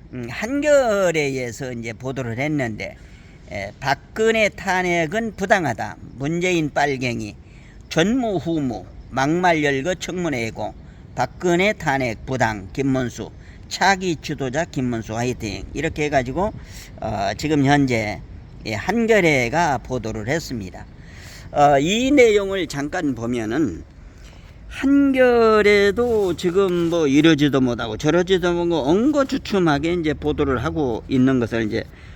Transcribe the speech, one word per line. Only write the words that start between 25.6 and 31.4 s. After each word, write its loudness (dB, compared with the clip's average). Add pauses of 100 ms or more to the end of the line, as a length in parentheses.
지금 2
뭐 2
이러지도 4
못하고 0
저러지도 2
못하고 0
엉거주춤하게 2
이제 -2
보도를 -2
하고 -2
있는 4
것을 0